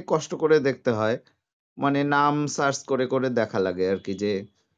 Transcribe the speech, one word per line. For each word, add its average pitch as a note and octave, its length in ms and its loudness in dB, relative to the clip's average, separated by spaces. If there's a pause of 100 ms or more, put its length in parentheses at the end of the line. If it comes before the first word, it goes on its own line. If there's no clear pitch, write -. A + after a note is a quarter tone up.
কষ্ট - 320 -2
করে D#3 220 4
দেখতে C3 320 0
হয়। A2 240 0 (600)
মানে, C#3 300 0
নাম D3 280 4 (140)
সার্চ C#3 360 -2
করে C3 220 0
করে C3 240 -2
দেখা A2+ 280 -2
লাগে F#2 300 -2
আর F#2+ 100 -2
কি, G2 140 -8
যে G#2 180 -2 (460)